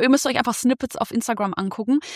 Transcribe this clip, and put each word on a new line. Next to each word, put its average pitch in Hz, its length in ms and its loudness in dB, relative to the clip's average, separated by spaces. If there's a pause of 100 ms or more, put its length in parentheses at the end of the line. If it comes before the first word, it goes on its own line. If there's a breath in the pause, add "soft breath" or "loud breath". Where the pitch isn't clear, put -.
ihr 254 100 4
müsst 277 160 4
euch 262 120 0
einfach 233 160 0
Snippets - 420 0
auf - 140 -4
Instagram 214 460 -2
angucken. 220 440 0 (160 loud breath)